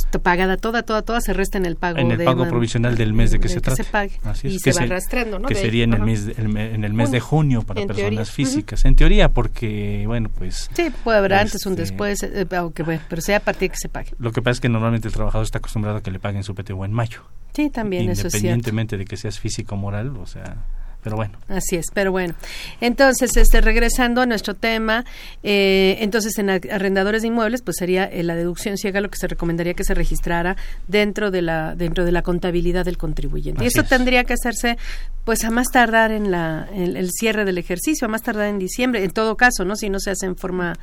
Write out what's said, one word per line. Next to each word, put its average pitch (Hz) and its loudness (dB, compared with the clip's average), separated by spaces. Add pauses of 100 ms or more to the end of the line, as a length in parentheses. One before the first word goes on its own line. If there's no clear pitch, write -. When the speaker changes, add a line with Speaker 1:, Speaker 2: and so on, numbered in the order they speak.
Speaker 1:
t-, - 0
pagada, 185 2
toda, 226 -2
toda, 220 -2
toda 233 -2
se 208 -2
resta 190 0
en 185 0
el 170 -2
pago 175 -2
Speaker 2:
En 120 2
el 113 0
Speaker 1:
de - 0
Speaker 2:
pago 127 4
Speaker 1:
man-, 123 0
Speaker 2:
provisional 120 0
del 110 2
mes 113 8
de 107 6
que - 4
Speaker 1:
del 104 2
Speaker 2:
se - -2
Speaker 1:
que - 0
se 131 2
Speaker 2:
trate. - -6
Speaker 1:
pague. - -2
Speaker 2:
Así - -2
Speaker 1:
Y 196 -2
Speaker 2:
es, - -6
Speaker 1:
se 131 4
Speaker 2:
que - 6
Speaker 1:
va - 0
Speaker 2:
se, 127 2
Speaker 1:
arrastrando, 190 -2
¿no? 202 -2
Speaker 2:
que - 0
Speaker 1:
De 202 0
Speaker 2:
sería 117 2
en 117 4
el 107 2
Speaker 1:
ajá. 104 2
Speaker 2:
mes, 107 0 (100)
el 110 -2
me-, 110 -4
en 107 -2
el 104 -2
mes 113 2
de 127 0
Speaker 1:
Junio. 143 2
Speaker 2:
junio - -
para 104 -4
Speaker 1:
En 101 -4
Speaker 2:
personas 101 -2
Speaker 1:
teoría. 107 -2
Speaker 2:
físicas. - -2
Speaker 1:
Ujú. 127 8
Speaker 2:
En 127 10
teoría, 165 10
porque, 104 0
bueno, 113 -2
pues, - -4
Speaker 1:
Sí, 330 -2 (140)
puede 226 4
haber 196 2
antes, 202 0
un 196 -2
Speaker 2:
este, 165 -2
Speaker 1:
después, 196 -4
eh, 196 -4 (120)
aunque, 170 -4
bueno, 160 -2
pero 165 -6
sea 202 2
a - 0
partir - -2
de - -12
que - -8
se - -6
pague. - -8 (100)
Speaker 2:
Lo 117 -4
que 123 -2
pasa 123 2
es 123 -6
que 131 0
normalmente 113 0
el 101 -6
trabajador 107 0
está 110 -4
acostumbrado 104 -4
a - -8
que 95 -6
le 95 -6
paguen 101 -4
su 98 -8
P 95 -10
T 101 -8
U 95 -6
en 98 -4
mayo. 117 -4 (320)
Speaker 1:
Sí, 294 0
también, 190 -4
eso 190 -2
es - -4
cierto. 107 0
Speaker 2:
Independientemente 110 -2
de 98 -6
que 98 -12
seas - -8
físico - -6
o - -4
moral, 104 -6
o 87 -10
sea, - -12 (460)
pero 107 -6
bueno. 107 -6 (120)
Speaker 1:
Así 185 -2
es, 156 -6
pero 196 0
bueno. 180 -2 (440)
Entonces, 247 2
este, 220 10
regresando 233 4
a 254 2
nuestro 214 -2
tema, 220 -2 (380)
eh, 190 4
entonces 220 -2
en 202 0
a-, 185 0 (100)
arrendadores 196 0
de 226 0
inmuebles, 233 0
pues 175 -4
sería, 185 0
eh, 180 -6
la 170 -2
deducción 175 -4
ciega 202 -2
lo 202 -4
que - -8
se 185 -2
recomendaría 170 -2
que 196 -4
se 185 2
registrara 170 0 (300)
dentro 208 0
de 185 0
la, 165 -2
dentro 170 0
de 175 2
la 175 2
contabilidad 175 0
del 180 -4
contribuyente. 147 -4
Y 247 2
Speaker 2:
Así 240 0
Speaker 1:
eso - 4
Speaker 2:
es. - -2
Speaker 1:
tendría 247 4
que 247 -2
hacerse, 240 -2 (480)
pues, 226 0
a 226 -2
más 240 0
tardar 226 4
en 214 -2
la, 165 -2
en 185 -2
el 185 -2
cierre 214 0
del 180 0
ejercicio, 185 -2
a - 0
más 220 -4
tardar 214 -2
en 202 -2
diciembre, 226 -2
en 190 0
todo 220 0
caso, 247 2
¿no? 202 -4
Si 208 -6
no 196 -2
se 196 -4
hace 190 -6
en 180 -4
forma 175 -4